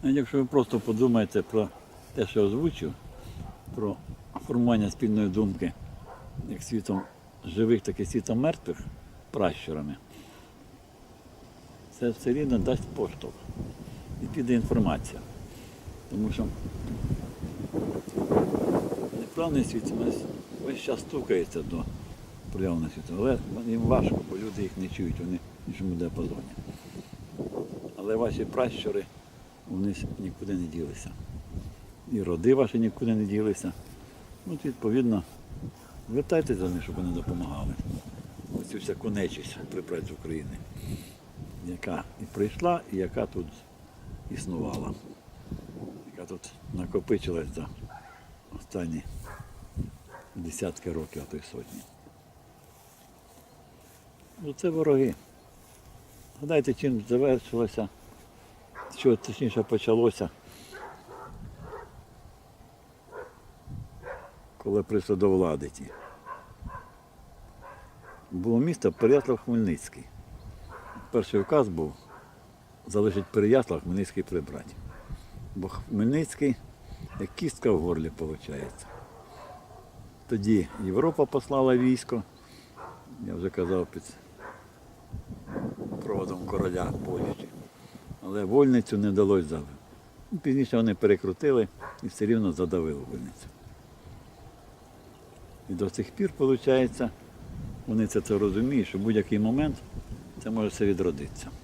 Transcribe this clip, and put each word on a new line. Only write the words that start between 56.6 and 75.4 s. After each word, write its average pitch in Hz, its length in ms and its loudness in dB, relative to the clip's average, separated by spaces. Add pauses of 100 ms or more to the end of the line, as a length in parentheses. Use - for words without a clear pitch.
чим 123 340 0
завершилося, 120 800 2 (1080)
що 120 200 6
точніше 113 460 0
почалося, 110 680 4 (4000)
коли 101 240 2
прийшли 104 340 2
до 98 140 6
влади 80 380 4
ті. - 180 -12 (2500)
Було 107 280 2
місто 151 320 4
Переяслав-Хмельницький. 113 1120 4 (1080)
Перший 107 300 4
указ 127 280 4
був 80 240 -2 (920)
залишить 101 380 2
Переяслав, 107 560 4
Хмельницький 92 420 -2
прибрати. 76 520 -6 (800)